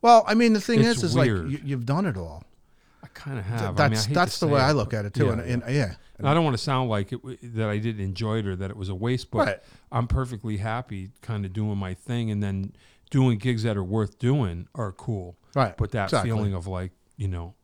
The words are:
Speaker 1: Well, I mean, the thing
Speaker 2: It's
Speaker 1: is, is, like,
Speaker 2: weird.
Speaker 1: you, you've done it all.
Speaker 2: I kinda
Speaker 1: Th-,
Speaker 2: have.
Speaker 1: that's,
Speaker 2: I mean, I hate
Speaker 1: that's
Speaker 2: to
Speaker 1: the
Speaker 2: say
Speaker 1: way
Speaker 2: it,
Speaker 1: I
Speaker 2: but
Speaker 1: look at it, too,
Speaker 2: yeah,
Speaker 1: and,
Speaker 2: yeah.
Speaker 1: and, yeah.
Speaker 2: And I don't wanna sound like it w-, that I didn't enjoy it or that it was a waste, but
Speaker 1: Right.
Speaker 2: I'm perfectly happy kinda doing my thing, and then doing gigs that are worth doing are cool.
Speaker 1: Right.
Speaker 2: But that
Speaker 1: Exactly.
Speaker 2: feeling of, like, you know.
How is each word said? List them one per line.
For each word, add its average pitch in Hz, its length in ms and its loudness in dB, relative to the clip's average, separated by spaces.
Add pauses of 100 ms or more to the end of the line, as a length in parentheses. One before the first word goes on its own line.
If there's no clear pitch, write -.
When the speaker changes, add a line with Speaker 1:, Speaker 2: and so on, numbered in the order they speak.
Speaker 1:
Well, 233 240 10
I 208 80 2
mean, 233 180 6
the 208 80 4
thing 226 200 2
Speaker 2:
It's 226 180 4
Speaker 1:
is, 208 60 -2
is, 165 120 2
like, 135 100 6
Speaker 2:
weird. 98 240 0
Speaker 1:
you, 147 140 -6
you've 135 220 -4
done 160 200 0
it 123 100 -2
all. 85 280 -12 (580)
Speaker 2:
I - 60 -20
kinda 135 340 -10
Speaker 1:
Th-, 113 180 -4
Speaker 2:
have. 101 160 -4
Speaker 1:
that's, - 40 0
Speaker 2:
I 147 80 6
mean, 113 100 2
I 107 40 0
hate 113 120 -2
Speaker 1:
that's 175 240 2
Speaker 2:
to - 80 0
Speaker 1:
the - 40 -
Speaker 2:
say - 40 4
Speaker 1:
way 139 60 6
Speaker 2:
it, 131 40 4
Speaker 1:
I 135 40 4
Speaker 2:
but 151 80 4
Speaker 1:
look - 180 -2
at 107 100 -2
it, 101 100 -8
too, 131 120 2
Speaker 2:
yeah, 117 60 2
Speaker 1:
and, 110 140 -2
Speaker 2:
yeah. 123 60 -2
Speaker 1:
and, 120 220 -2
yeah. 117 200 0 (240)
Speaker 2:
And 139 100 -2
I 147 60 4
don't 165 100 4
wanna 127 140 0
sound 131 300 0
like 104 240 -2
it 123 40 -8
w-, 123 260 -14
that 113 260 -4
I 104 100 -2
didn't 107 260 -4
enjoy 107 340 -2
it 104 80 -2
or 95 100 -4
that 95 140 -6
it - 60 -12
was 95 120 -6
a 98 60 -4
waste, 120 360 -4
but 120 160 2
Speaker 1:
Right. 98 120 -2 (320)
Speaker 2:
I'm 120 160 0
perfectly 117 520 -2
happy 107 520 -6 (120)
kinda 104 260 -4
doing 104 280 -2
my 92 180 -4
thing, 117 360 -4
and 104 120 -2
then 98 300 -4 (380)
doing 131 280 4
gigs 113 260 -2
that 110 120 0
are 98 80 -2
worth 104 340 -2
doing 117 560 0
are 107 180 -6
cool. 92 440 -8 (180)
Speaker 1:
Right. 123 220 0
Speaker 2:
But 104 160 -4
that 104 120 0
Speaker 1:
Exactly. 104 260 0
Speaker 2:
feeling 107 240 0
of, 87 120 -6
like, 92 260 -6 (240)
you 101 120 -4
know. 90 360 -6